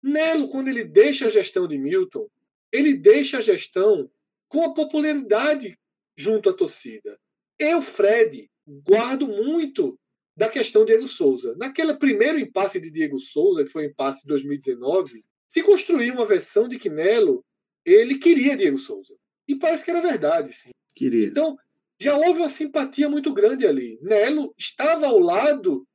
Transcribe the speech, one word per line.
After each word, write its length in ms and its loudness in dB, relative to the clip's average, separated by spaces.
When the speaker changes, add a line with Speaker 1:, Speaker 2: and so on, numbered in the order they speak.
Speaker 1:
Nelo, 460 0
quando 220 -6
ele 160 -6
deixa 400 4
a 40 2
gestão 380 0
de 100 -6
Milton, 480 -4
ele 220 2
deixa 460 4
a 20 -4
gestão 680 0
com 160 -2
a 100 -4
popularidade 1040 -2
junto 320 -2
à 40 -2
torcida. 680 -8
Eu, 220 0
Fred, 680 0
guardo 600 0
muito 720 -4
da 100 0
questão 380 2
Diego 200 4
Souza. 520 -2
Naquele 380 -4
primeiro 440 0
impasse 400 -4
de 100 -14
Diego 300 -6
Souza, 460 0
que 60 -16
foi 160 -8
o 20 -8
impasse 320 -6
de 60 -20
dois 140 -2
mil 120 -8
e 40 -8
dezenove, 640 -4
se 120 -2
construiu 520 2
uma 120 -2
versão 420 0
de 120 -12
que 100 -6
Nelo, 540 0
ele 320 6
queria 380 4
Diego 220 0
Souza. 360 -14
E 60 -2
parece 280 -2
que 80 -6
era 80 0
verdade, 540 -2
sim. 160 -20
Speaker 2:
Queria. 320 0
Speaker 1:
Então, 300 -2
já 140 0
houve 240 2
uma 80 0
simpatia 640 -4
muito 240 -4
grande 340 2
ali. 340 -4
Nelo 560 0
estava 500 -2
ao 120 6
lado 760 0